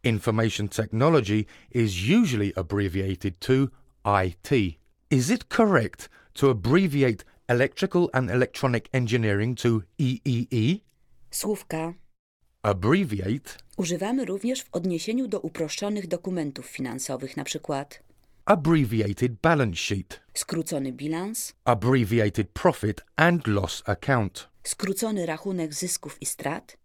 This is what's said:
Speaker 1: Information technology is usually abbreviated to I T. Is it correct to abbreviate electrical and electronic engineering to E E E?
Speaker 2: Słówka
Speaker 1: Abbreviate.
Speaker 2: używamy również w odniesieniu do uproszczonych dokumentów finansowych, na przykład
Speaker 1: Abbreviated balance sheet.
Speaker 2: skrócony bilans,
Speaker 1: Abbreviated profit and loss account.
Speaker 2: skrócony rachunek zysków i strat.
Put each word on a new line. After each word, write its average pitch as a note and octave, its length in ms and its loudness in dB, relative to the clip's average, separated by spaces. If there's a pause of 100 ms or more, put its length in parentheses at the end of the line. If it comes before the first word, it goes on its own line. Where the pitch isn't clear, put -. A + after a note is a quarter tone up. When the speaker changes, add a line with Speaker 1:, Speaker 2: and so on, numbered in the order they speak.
Speaker 1:
Information A2 640 0
technology A2 760 2 (300)
is A2+ 180 2 (300)
usually G#2 340 0
abbreviated F#2+ 840 -2
to - 140 0 (720)
I F#2 80 -2 (100)
T. C#3+ 140 0 (540)
Is C3 200 2
it B3 140 0
correct F#3+ 640 2 (240)
to C#3 180 4
abbreviate C3 760 2 (240)
electrical E3+ 640 2
and B2+ 180 0
electronic A#2+ 640 0
engineering A2+ 680 0
to B2 80 2 (320)
E C#3+ 40 2 (240)
E A#2+ 240 0
E? C3 260 2 (520)
Speaker 2:
Słówka E3+ 640 -6 (680)
Speaker 1:
Abbreviate. G#2+ 880 0 (260)
Speaker 2:
używamy G3 480 -2
również A#3 380 -4
w - 100 -20
odniesieniu F#3 560 -2
do G3 120 -4
uproszczonych F#3 680 -4
dokumentów E3 600 -4
finansowych, C3 680 -8
na C#3+ 80 -6
przykład - 580 -8 (420)
Speaker 1:
Abbreviated B2+ 880 2
balance B2+ 440 2
sheet. - 440 -6 (140)
Speaker 2:
skrócony D3 580 -4
bilans, E3 600 -6 (120)
Speaker 1:
Abbreviated A2+ 840 2
profit - 520 0 (160)
and E3+ 300 4
loss G2+ 400 0
account. G#2 640 0 (160)
Speaker 2:
skrócony G3 640 -4
rachunek D#3+ 480 -4
zysków - 480 -6
i - 40 -8
strat. - 580 -8